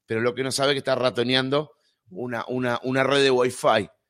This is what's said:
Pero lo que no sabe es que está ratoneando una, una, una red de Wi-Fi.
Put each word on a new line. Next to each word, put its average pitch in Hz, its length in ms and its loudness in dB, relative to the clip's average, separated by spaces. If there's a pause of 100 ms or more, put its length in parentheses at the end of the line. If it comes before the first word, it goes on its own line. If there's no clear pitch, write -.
Pero 113 160 -4
lo 120 120 0
que 127 100 -6
no 131 80 -4
sabe 139 200 2
es 143 40 0
que 135 40 -4
está 131 160 -2
ratoneando 131 760 0 (360)
una, 113 380 -8
una, 123 360 -2
una 131 200 0
red 139 200 2
de 135 80 4
Wi-Fi. 123 580 2 (200)